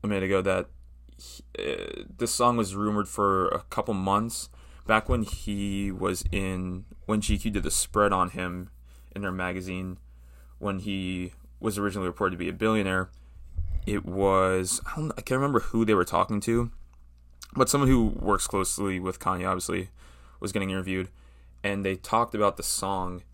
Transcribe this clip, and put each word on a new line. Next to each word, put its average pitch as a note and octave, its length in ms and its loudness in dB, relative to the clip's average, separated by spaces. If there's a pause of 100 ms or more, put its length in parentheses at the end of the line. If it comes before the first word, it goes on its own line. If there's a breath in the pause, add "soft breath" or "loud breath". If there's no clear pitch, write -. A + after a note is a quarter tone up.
a G#2+ 40 -4
minute G2 180 0
ago F#2+ 180 2
that F#2 240 0 (500)
he, - 280 -18 (140)
uh, - 460 -6 (140)
this A#2 160 0
song A#2+ 220 6
was G2 180 0
rumored G#2 340 0
for F#2+ 400 4
a - 120 0
couple - 340 -4
months. G2 540 0 (380 soft breath)
Back A2 220 2
when B2 140 2
he G2+ 680 -2
was F#2 400 -2
in, F#2 540 -4 (220)
when G#2+ 140 2
G G2+ 180 2
Q A2 120 -2
did G2+ 120 0
the - 80 -2
spread G#2 420 2
on F#2 180 2
him F2+ 400 -6 (440 soft breath)
in G2+ 80 -6
their F#2+ 100 -4
magazine, F#2 640 -4 (640 soft breath)
when F#2+ 220 -4
he F#2 520 -4 (260)
was G2+ 200 -2
originally G2 280 0
reported F#2 260 0
to F2 60 -8
be F2 100 -2
a - 40 -4
billionaire, F#2+ 560 0 (760 soft breath)
it G2+ 180 -2
was, F#2+ 840 2
I - 100 -8
don't, D#3 160 -4
I A2 100 -8
can't C3 180 0
remember C#3 200 4
who A2+ 240 2
they G#2+ 100 4
were F2+ 100 6
talking F#2 360 0
to, A#2 300 0 (840)
but C3 160 4
someone C#3+ 180 4
who B2 160 8
works G2+ 420 2
closely F#2+ 540 0
with F#2 180 -6
Kanye, F2+ 300 0
obviously, F#2 400 -2 (500 soft breath)
was G2+ 140 -6
getting G2 180 -2
interviewed, F#2 380 -4 (560 soft breath)
and G2 200 -2
they F#2+ 120 0
talked A2+ 380 0
about G#2 240 2
the - 40 -10
song F#2 600 -4 (120)